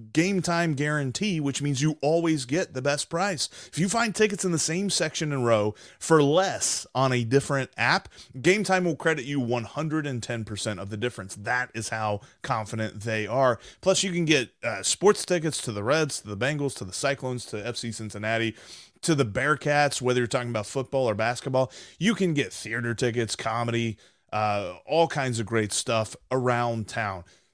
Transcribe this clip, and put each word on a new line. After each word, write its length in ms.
Game 280
Time 340
guarantee, 640
which 200
means 200
you 200
always 440
get 280
the 80
best 280
price. 400
If 100
you 120
find 260
tickets 300
in 80
the 40
same 320
section 440
and 120
row 300
for 240
less 720
on 160
a 140
different 500
app, 320
Game 220
Time 220
will 100
credit 300
you 160
one 240
hundred 420
and 160
ten 220
percent 340
of 100
the 60
difference. 400
That 380
is 160
how 320
confident 580
they 260
are. 320
Plus, 220
you 100
can 100
get, 280
uh, 200
sports 420
tickets 380
to 100
the 100
Reds, 380
to 120
the 40
Bengals, 400
to 80
the 80
Cyclones, 540
to 200
F 80
C 160
Cincinnati, 640
to 140
the 100
Bearcats, 760
whether 180
you're 80
talking 220
about 160
football 440
or 60
basketball, 560
you 180
can 180
get 180
theater 420
tickets, 420
comedy, 640
uh, 400
all 220
kinds 320
of 60
great 260
stuff 440
around 560
town. 360